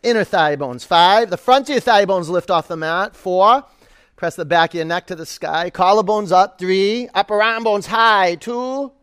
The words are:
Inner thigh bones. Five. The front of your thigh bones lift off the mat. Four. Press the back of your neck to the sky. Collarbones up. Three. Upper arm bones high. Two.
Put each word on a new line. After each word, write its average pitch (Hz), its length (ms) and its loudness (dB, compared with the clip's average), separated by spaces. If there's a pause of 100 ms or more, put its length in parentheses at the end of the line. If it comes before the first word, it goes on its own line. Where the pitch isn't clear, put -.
Inner 233 200 0
thigh 156 320 0
bones. 131 300 -8
Five. 185 460 4
The 175 80 -4
front 269 320 0
of - 20 -2
your 247 80 0
thigh 208 240 2
bones 180 240 -2
lift 170 220 -4
off 165 180 -2
the 170 80 -8
mat. 165 400 -4
Four. 202 480 2 (520)
Press 170 200 -8
the 175 80 -8
back 165 280 2
of - 20 -16
your 165 100 -4
neck 170 220 -6
to 190 80 -10
the 160 100 -12
sky. 160 460 -6
Collarbones 202 600 0
up. 185 280 2
Three. 196 560 -2
Upper 208 280 0
arm 226 220 -2
bones 208 220 -2
high. 208 480 2
Two. 254 580 -8 (100)